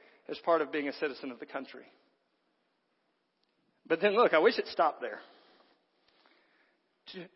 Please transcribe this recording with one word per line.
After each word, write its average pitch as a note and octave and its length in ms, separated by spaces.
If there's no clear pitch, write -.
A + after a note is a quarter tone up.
as D3 80
part E3 240
of C#3 100
being D3 160
a C3+ 60
citizen C#3+ 360
of A#2+ 80
the D3+ 60
country? C3+ 400
But D#3+ 140
then G3+ 140
look, A3 180
I E3 60
wish F3 200
it G#3 100
stopped D#3 340
there. G#2+ 180
To, F3+ 240